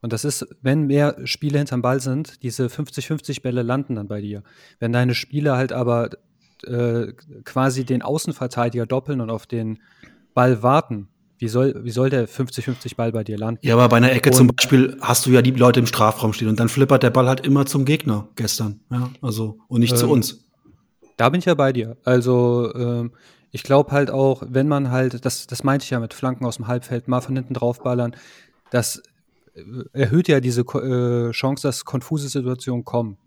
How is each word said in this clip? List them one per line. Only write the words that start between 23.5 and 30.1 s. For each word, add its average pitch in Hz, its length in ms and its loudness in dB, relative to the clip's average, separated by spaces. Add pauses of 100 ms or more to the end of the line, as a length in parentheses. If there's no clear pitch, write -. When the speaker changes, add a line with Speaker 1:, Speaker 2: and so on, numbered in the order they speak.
Speaker 1:
ich - 120 -10
glaub 139 300 2
halt 139 180 2
auch, 135 380 0
wenn 131 180 0
man 139 240 0
halt, 127 360 -2
das, - 200 -6
das - 160 -12
meinte 139 220 0
ich - 60 -10
ja 123 100 -2
mit 113 140 -10
Flanken 127 320 -4
aus 113 100 -6
dem 117 120 -12
Halbfeld, 123 380 -6
mal 127 140 0
von 131 160 -6
hinten 127 160 -6
draufballern, 120 640 -2 (540)
das, - 320 -4 (520)
äh, 82 80 -20 (300)
erhöht 135 360 2